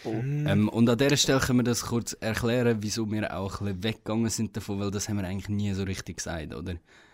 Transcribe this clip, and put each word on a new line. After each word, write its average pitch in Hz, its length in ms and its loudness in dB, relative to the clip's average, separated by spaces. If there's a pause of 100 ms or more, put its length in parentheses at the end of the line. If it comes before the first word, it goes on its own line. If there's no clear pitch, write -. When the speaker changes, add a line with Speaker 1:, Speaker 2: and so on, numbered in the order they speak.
Speaker 1:
Oh. 113 100 -4
Speaker 2:
Mm. 143 340 -2
Speaker 3:
Ähm, 104 220 4
und 117 200 6
an 120 80 4
dieser 139 180 4
Stelle 135 240 4
können 127 200 4
wir 123 40 4
das 120 200 2
kurz 117 300 -2
erklären, 120 680 2
wieso 107 300 -2
wir 107 260 -2
auch 95 240 -4
ein 101 40 -2
bisschen 95 180 -4
weggegangen 110 480 -2
sind 110 260 -4
davon, 101 220 -4
weil 101 100 -2
das 98 200 -4
haben 104 80 -2
wir 95 100 -2
eigentlich 98 220 -6
nie 104 240 0
so 95 100 -2
richtig 95 340 -6
gesagt, 80 380 -6
oder? 90 180 -6 (400)